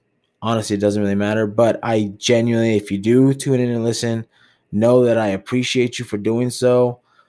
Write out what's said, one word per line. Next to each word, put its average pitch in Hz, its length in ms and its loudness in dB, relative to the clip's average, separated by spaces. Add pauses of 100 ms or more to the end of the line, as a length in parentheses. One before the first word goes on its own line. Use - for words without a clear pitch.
(400)
honestly, 110 360 -2
it 98 60 -4
doesn't 104 200 2
really 101 140 0
matter. 107 320 0
But 110 340 2
I 110 360 -2
genuinely, 117 580 2
if 101 160 -2
you 101 80 -4
do 127 340 4
tune 135 260 -2
in 123 120 0
and 117 120 -4
listen, 117 440 -4 (440)
know 120 340 4
that 117 120 2
I 110 120 0
appreciate 120 680 -2
you 123 80 -10
for 107 140 -8
doing 113 320 -2
so. 123 480 0 (280)